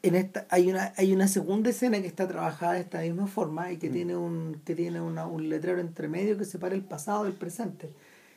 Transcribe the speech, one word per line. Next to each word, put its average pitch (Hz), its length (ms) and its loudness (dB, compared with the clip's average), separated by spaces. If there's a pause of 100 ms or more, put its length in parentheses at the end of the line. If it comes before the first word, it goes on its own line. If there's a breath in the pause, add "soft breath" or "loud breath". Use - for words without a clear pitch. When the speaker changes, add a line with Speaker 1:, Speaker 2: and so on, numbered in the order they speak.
Speaker 1:
en 180 120 6
esta, 190 360 0
hay 180 200 6
una, 190 260 0
hay 190 160 6
una 190 140 6
segunda 196 440 2
escena 233 300 2
que 185 60 -4
está 180 220 -2
trabajada 170 460 -2
de 180 60 0
esta 180 200 -6
misma 170 260 -2
forma 180 460 -4
y 160 60 -6
que 170 120 -4
Speaker 2:
Mm. - 20 -2
Speaker 1:
tiene 175 240 -2
un, 165 480 -4
que 170 120 -2
tiene 170 240 -2
una, 165 260 -4
un 160 220 -4
letrero 175 320 0
entre 165 280 -6
medio 196 300 0
que 208 60 -2
separa 180 300 -4
el 190 80 -2
pasado 208 420 -2
del 185 80 -2
presente. 170 580 -8 (460 soft breath)